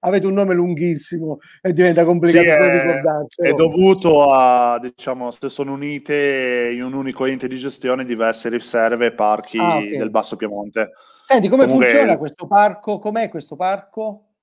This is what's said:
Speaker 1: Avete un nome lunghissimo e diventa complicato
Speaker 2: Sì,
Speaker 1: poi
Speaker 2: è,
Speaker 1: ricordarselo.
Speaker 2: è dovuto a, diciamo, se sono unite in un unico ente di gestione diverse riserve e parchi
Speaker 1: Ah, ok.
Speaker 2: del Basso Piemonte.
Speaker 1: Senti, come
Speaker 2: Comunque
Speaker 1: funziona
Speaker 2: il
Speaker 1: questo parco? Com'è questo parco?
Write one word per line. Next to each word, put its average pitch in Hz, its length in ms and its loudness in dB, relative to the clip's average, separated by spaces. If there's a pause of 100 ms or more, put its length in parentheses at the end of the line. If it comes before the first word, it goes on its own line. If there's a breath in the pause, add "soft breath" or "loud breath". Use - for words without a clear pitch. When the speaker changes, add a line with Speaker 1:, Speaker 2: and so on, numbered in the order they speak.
Speaker 1:
Avete 190 260 0
un 190 60 -2
nome 190 200 0
lunghissimo 165 840 -4 (240 soft breath)
e 185 100 -2
diventa 170 320 4
complicato 170 460 4
Speaker 2:
Sì, 151 80 4
Speaker 1:
poi 147 100 4
Speaker 2:
è, 139 140 2
Speaker 1:
ricordarselo. 147 680 -2
Speaker 2:
è 143 40 2
dovuto 165 800 4
a, 123 480 4
diciamo, 123 500 -10
se 135 160 -12
sono 139 240 -8
unite 139 1000 -4
in 123 100 -8
un 131 100 -8
unico 135 320 -6
ente 131 220 -4
di 127 80 -8
gestione 131 480 -6
diverse 113 460 -4
riserve 117 560 -2
e 117 80 0
parchi 107 460 -2
Speaker 1:
Ah, 165 180 0
ok. 104 180 -6
Speaker 2:
del 110 140 -6
Basso 107 260 -4
Piemonte. 104 560 -8 (300 soft breath)
Speaker 1:
Senti, 233 260 2
come 262 160 4
Speaker 2:
Comunque 254 240 4
Speaker 1:
funziona 233 240 4
Speaker 2:
il 156 60 0
Speaker 1:
questo 151 300 -12
parco? 208 520 0
Com'è 214 300 -4
questo 151 260 -14
parco? 196 680 -8 (180)